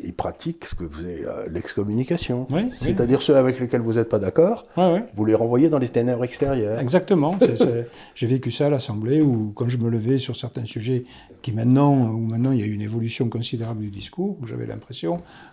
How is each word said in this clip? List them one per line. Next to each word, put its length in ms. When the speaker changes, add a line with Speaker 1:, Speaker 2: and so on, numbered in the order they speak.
Speaker 1:
ils 80
pratiquent 500
ce 120
que 100
vous 160
avez, 240
euh, 200
l'excommunication. 680
Speaker 2:
Oui, 160
oui. 80
Speaker 1:
C'est-à-dire 480
ceux 140
avec 240
lesquels 220
vous 120
n'êtes 160
pas 100
d'accord, 460
Speaker 2:
Ouais, 160
ouais. 120
Speaker 1:
vous 100
les 100
renvoyez 340
dans 100
les 100
ténèbres 340
extérieures. 560
Speaker 2:
Exactement. 600
C'est, 180
c'est, 300
Speaker 1:
<laughs> 140
Speaker 2:
j'ai 120
vécu 240
ça 160
à 20
l'Assemblée, 520
où 340
quand 120
je 100
me 120
levais 280
sur 180
certains 300
sujets 380
qui 100
maintenant, 420
où 260
maintenant 320
il 100
y 20
a 40
eu 60
une 100
évolution 460
considérable 520
du 80
discours, 520
où 60
j'avais 200
l'impression, 540